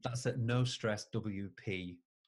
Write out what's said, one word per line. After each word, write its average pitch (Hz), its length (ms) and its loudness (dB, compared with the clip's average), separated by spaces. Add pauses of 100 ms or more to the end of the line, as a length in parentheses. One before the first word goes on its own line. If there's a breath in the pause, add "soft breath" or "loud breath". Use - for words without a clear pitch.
that's 123 220 -2
at 127 140 2
no 120 240 4
stress 113 500 0
W 101 440 -2
P 90 400 -4 (300)